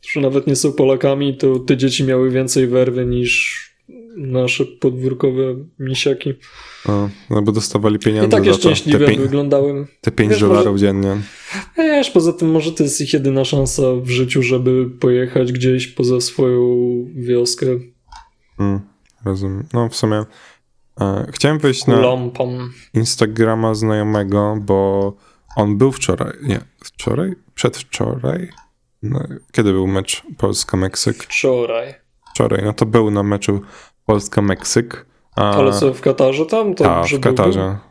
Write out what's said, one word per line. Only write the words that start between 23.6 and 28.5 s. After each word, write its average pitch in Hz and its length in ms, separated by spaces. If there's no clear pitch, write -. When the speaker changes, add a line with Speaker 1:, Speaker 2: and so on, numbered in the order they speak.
Speaker 2:
znajomego, 104 880
bo 98 520
on 104 220
był 131 140
wczoraj, - 400
nie, 127 180
wczoraj? 156 480
Przedwczoraj? 131 960